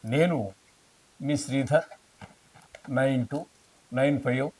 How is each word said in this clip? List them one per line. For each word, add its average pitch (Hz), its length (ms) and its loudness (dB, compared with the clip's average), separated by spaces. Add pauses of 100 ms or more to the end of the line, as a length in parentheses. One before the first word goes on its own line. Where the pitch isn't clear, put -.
నేను 151 340 2 (840)
మీ 143 140 0
శ్రీధర్, 139 500 0 (1120)
నైన్ 131 340 2
టూ 156 140 -6 (460)
నైన్ 135 340 2
ఫైవ్ 131 340 0